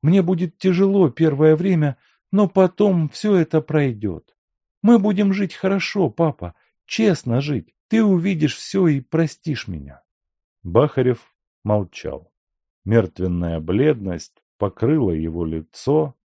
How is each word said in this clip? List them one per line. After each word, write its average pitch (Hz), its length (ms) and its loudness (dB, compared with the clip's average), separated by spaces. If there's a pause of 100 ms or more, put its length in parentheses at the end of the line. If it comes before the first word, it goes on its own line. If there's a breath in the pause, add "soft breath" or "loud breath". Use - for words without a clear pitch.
Мне 185 200 2
будет 170 360 -2
тяжело 190 520 2
первое 156 460 2
время, 160 400 0 (340)
но 196 180 2
потом 185 600 2
все 208 260 -2
это 160 260 2
пройдет. 117 760 -4 (460)
Мы 233 180 6
будем 196 320 0
жить 196 220 -4
хорошо, 190 560 -2
папа, 127 440 -4 (320)
честно 151 540 0
жить. 139 340 -6 (140)
Ты 220 160 2
увидишь 175 520 0
все 190 300 -2
и 143 140 2
простишь 156 680 -4
меня». 71 360 -14 (600)
Бахарев 123 720 0 (300)
молчал. 87 680 -6 (520)
Мертвенная 90 760 -2
бледность 95 840 -4 (160)
покрыла 113 540 -2
его 82 320 -4
лицо 131 680 -4 (100)